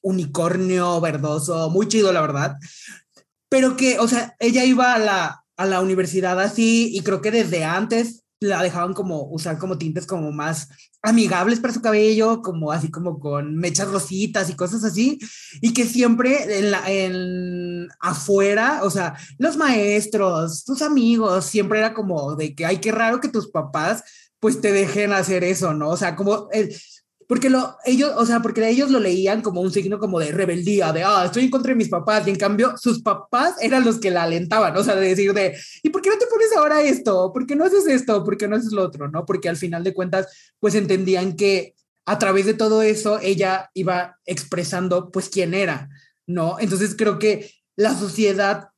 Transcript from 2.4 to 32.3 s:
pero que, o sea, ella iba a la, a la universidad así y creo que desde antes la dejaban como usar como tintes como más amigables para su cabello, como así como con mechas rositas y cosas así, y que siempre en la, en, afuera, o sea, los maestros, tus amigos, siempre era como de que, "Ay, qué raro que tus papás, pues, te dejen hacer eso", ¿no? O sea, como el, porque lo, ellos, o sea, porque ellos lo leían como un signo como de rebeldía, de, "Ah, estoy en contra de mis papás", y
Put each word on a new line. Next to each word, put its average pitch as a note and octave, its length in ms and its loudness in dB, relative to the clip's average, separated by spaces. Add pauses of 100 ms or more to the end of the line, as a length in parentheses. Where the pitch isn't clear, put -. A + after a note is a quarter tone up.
pero C4 280 4
que, B3+ 220 2
o A3+ 100 2
sea, A#3+ 300 -2
ella B3 260 2
iba B3 300 4
a A3+ 40 2
la, F#3+ 460 -2 (120)
a F#3 100 -2
la F#3+ 140 0
universidad F#3 600 0
así A3+ 520 2
y G3 80 -4
creo F#3+ 200 -2
que G#3+ 100 -2
desde F3 340 0
antes A3+ 600 -2 (160)
la F#3+ 220 0
dejaban F3 300 -2
como F3 380 -6
usar D#3+ 280 -6
como F#3 200 -6
tintes E3 280 -6
como D#3+ 260 -6
más D3+ 360 -6 (340)
amigables A3 580 2
para A#3+ 120 -2
su A#3 80 -6
cabello, A3 600 2
como E3 300 -4
así D#3 180 -2
como D#3+ 300 -6
con D3 360 -4
mechas F3+ 320 0
rositas F#3+ 600 -4
y D#3+ 40 -10
cosas G3 300 -4
así, A3 340 0 (420)
y A#3 120 2
que A#3+ 120 2
siempre A#3+ 760 2
en G#3 120 2
la, F#3+ 200 -2
en, F3+ 1000 -4 (120)
afuera, G3+ 840 0
o G3 80 0
sea, F3 260 -4 (220)
los C#4+ 180 0
maestros, G#3 1080 0
tus C4+ 180 -4
amigos, A3+ 640 2
siempre G#3+ 320 0
era A3 160 0
como D#3+ 420 -4
de D3+ 180 -6
que, D#3+ 120 -6
"Ay, F#3 120 0
qué A3 140 -2
raro A3+ 280 0
que C#4 80 -4
tus - 220 -4
papás, D#3+ 520 -4 (380)
pues, - 200 0
te G#3 120 2
dejen G3+ 400 0
hacer F#3 320 0
eso", F3+ 300 0
¿no? D3+ 160 -2
O F3 60 0
sea, F3 200 -4
como G#3 360 -2
el, G#3+ 220 -2 (520)
porque B3+ 220 0
lo, C4 380 0
ellos, C4 300 2
o A#3 100 2
sea, A#3 140 2
porque A3 280 0
ellos C4+ 220 2
lo B3+ 100 4
leían F#3+ 400 2
como F#3 220 -2
un F#3+ 100 0
signo G3+ 260 -2
como F#3+ 220 -2
de D3+ 120 -4
rebeldía, F3 600 0
de, E3 120 -2
"Ah, G3 200 4
estoy A#3 200 0
en B3+ 60 2
contra C4 200 0
de B3+ 60 2
mis G#3+ 120 2
papás", F#3+ 380 0
y G3 40 2